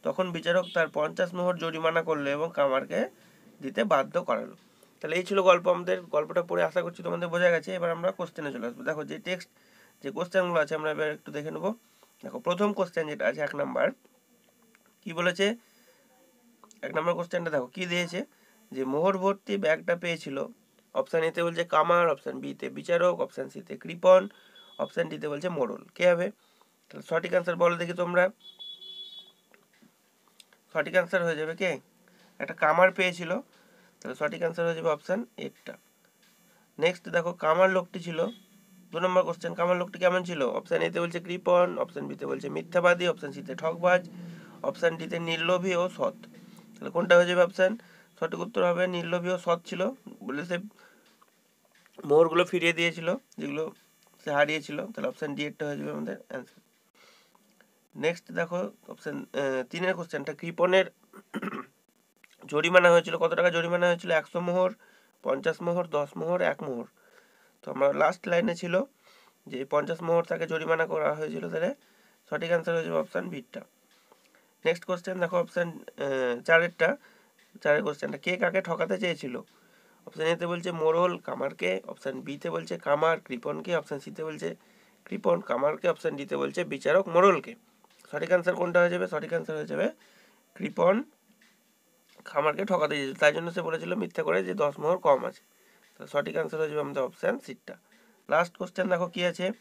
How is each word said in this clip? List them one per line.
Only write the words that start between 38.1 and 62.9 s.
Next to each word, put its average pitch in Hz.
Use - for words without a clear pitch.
দু 160
নম্বর 185
question, 170
কামার 175
লোকটি 175
কেমন 180
ছিল? 170
Option 160
এতে 175
বলছে 170
কৃপণ, 175
option 143
বিতে 143
বলছে 139
মিথ্যাবাদী, 175
option 151
সিতে 139
ঠকবাজ, 175
option 165
ডিতে 165
নির্লোভী 170
ও 180
সৎ। -
তাহলে -
কোনটা 175
হয়ে 175
যাবে 180
option? 185
সঠিক 170
উত্তর 185
হবে 175
নির্লোভী 175
ও 180
সৎ 170
ছিল, 185
বলে 143
সে 175
মোহরগুলো 165
ফিরিয়ে 170
দিয়েছিল 170
যেগুলো 151
সে 151
হারিয়েছিল। 147
তাহলে -
option 143
ডি 147
এরটা 147
হয়ে 147
যাবে 147
আমাদের 147
answer। -
Next 165
দেখো 170
option, 143
আহ, 135
তিনের 180
কোশ্চেনটা, 151
কৃপণের 175
জরিমানা 170